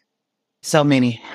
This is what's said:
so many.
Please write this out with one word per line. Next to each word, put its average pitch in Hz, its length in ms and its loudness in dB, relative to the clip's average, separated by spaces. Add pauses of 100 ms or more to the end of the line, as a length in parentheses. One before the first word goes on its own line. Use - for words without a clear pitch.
(640)
so 151 200 0
many. 127 380 0 (140)